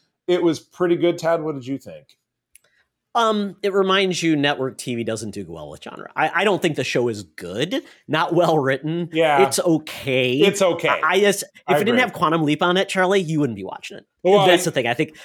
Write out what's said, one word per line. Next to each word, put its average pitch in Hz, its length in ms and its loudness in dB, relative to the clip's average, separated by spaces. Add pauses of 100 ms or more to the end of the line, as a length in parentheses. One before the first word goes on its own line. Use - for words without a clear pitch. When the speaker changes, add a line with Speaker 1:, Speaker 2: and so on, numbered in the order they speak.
(280)
Speaker 1:
it 175 160 2
was 165 160 2
pretty 175 380 -2
good. 165 200 0
Todd, 165 260 0
what 156 120 -6
did 127 100 -12
you 135 120 -6
think? 78 400 -20 (960)
Speaker 2:
Um, 214 500 0
it 202 80 0
reminds 190 500 2
you 165 140 2
network 139 420 0
T - 160 -6
V 117 120 -4
doesn't 110 260 -6
do 98 160 -10
well 80 220 -14
with - 120 -18
genre. - 360 -16
I, 156 240 0
I - 20 2
don't 196 180 2
think 160 140 0
the 135 80 -2
show 123 240 0
is 107 160 -6
good, 117 580 -6 (280)
not 165 260 0
well 165 240 2
written. 151 540 -2
Speaker 1:
Yeah. 147 340 4
Speaker 2:
It's 127 100 -2
okay. 135 840 0
Speaker 1:
It's 190 220 2
okay. 170 280 0
Speaker 2:
I, - 120 0
I 175 200 2
just, 202 220 2
if - 60 -18 (160)
Speaker 1:
I 180 100 2
Speaker 2:
it - 20 4
didn't 214 160 0
Speaker 1:
agree. 247 80 2
Speaker 2:
have 233 100 0
Quantum 165 320 0
Leap 147 180 0
on 180 140 2
it, 190 140 0
Charlie, 190 320 2
you 160 180 -2
wouldn't 127 160 -2
be 95 80 -12
watching - 360 -14
it. - 60 -20 (160)
Speaker 1:
Well, 190 240 4
Speaker 2:
That's 180 180 6
Speaker 1:
I - 20 0
Speaker 2:
the 165 60 -2
thing. 127 160 0
I 120 60 2
think 156 320 -4